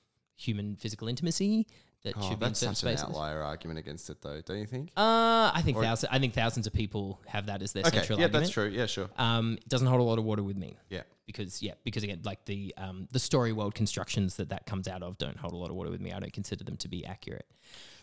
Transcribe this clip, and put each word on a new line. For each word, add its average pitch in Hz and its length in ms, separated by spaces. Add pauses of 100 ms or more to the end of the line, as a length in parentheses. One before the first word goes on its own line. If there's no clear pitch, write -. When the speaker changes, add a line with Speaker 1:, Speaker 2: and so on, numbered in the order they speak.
(360)
Speaker 1:
human 104 380
physical 107 320
intimacy 185 640 (340)
that - 140
Speaker 2:
Oh, 104 40
Speaker 1:
should 95 180
be 110 80
in 120 40
Speaker 2:
that's 107 100
Speaker 1:
certain 113 160
Speaker 2:
such - 140
an 113 80
Speaker 1:
spaces. 73 180
Speaker 2:
outlier 76 260
argument 80 380
against 78 300
it, 73 120
though, 76 200
don't 98 160
you 107 80
think? 131 300
Speaker 1:
Uh, 226 560
I 165 120
think 135 120
Speaker 2:
Or 113 60
Speaker 1:
thousa-, 113 260
I 135 120
think 127 140
thousands 117 340
of - 40
people 101 540
have 104 200
that 101 160
as 104 100
their 95 120
Speaker 2:
Okay, - 120
Speaker 1:
central 101 240
Speaker 2:
yeah, 170 60
Speaker 1:
argument. 151 180
Speaker 2:
that's 190 80
true. 104 160
Yeah, 113 180
sure. 98 300
Speaker 1:
Um, 113 380
it - 140
doesn't 127 200
hold 127 120
a 123 40
lot 113 140
of 110 60
water 104 200
with 98 120
me. 82 200 (120)
Speaker 2:
Yeah. 92 140 (220)
Speaker 1:
Because, 101 380
yeah, 98 100 (100)
because 110 220
again, 98 180
like, 98 220
the, 101 320
um, 95 340
the 127 80
story 120 340
world 104 220
constructions 98 600
that - 140
that - 160
comes 95 200
out 92 160
of 90 160
don't - 180
hold 87 160
a 87 40
lot 87 140
of 95 40
water 87 160
with 90 100
me. 92 120
I 95 80
don't - 120
consider 104 300
them - 140
to - 120
be 87 160
accurate. - 420 (560)